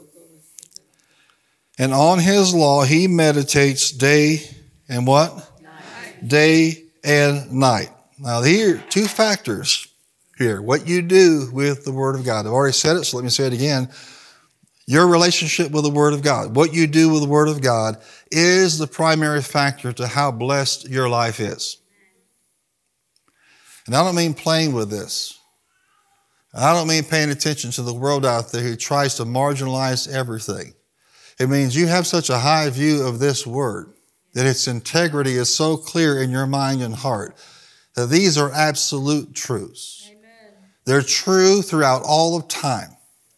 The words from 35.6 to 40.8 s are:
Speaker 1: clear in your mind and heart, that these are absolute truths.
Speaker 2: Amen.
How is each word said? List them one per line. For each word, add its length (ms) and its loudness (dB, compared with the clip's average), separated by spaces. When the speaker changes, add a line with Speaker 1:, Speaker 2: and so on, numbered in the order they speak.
Speaker 1:
clear 440 -2
in 80 -2
your 160 -2
mind 360 -2
and 140 -6
heart, 400 -6
that 120 -2
these 300 2
are 160 0
absolute 800 -2
truths. 760 -10
Speaker 2:
Amen. 440 -20